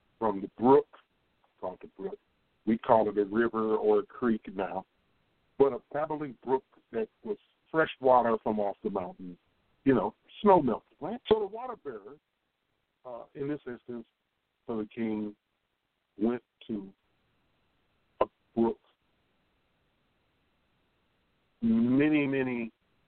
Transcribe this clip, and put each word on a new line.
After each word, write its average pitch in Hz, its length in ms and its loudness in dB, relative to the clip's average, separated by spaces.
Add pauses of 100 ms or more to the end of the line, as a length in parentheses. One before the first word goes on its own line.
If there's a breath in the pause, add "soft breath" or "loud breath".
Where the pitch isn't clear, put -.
(180)
from 101 220 -2
the 98 180 -10
brook, 135 300 6 (720)
called 92 220 -10
the - 60 -20 (140)
brook. - 160 -10 (480)
We 113 120 2
call 110 300 4
it 101 80 -4
a 104 100 2
river 110 500 0
or 104 240 4
a 98 60 -8
creek 113 340 -2 (160)
now, 92 280 -6 (720)
but 135 140 4
a 117 80 -8 (120)
babbling 151 420 -6 (100)
brook 131 200 -2 (280)
that 226 160 -6 (140)
was 214 140 -8 (340)
fresh 156 200 0 (100)
water 123 420 4
from 110 160 -2
off 101 240 -2
the 104 80 -4
mountain, 90 460 -10 (480)
you 135 100 4
know, 104 200 0 (260)
snow 185 220 6
melted, 113 380 -4
right? 185 280 -10
So 220 120 4
the 202 60 -4
water 226 280 -10 (100)
bearer, 117 320 -14 (880)
uh, 117 200 -14 (100)
in 143 140 -8
this 147 180 -8
instance, 120 400 -14 (600)
for 117 100 -6
the 107 180 -6
king, 107 420 -6 (840)
went 117 240 0 (240)
to 101 200 -8 (1300)
a 107 60 2 (280)
brook 113 240 0 (2750)
many, 131 640 2
many, 127 440 -4 (380)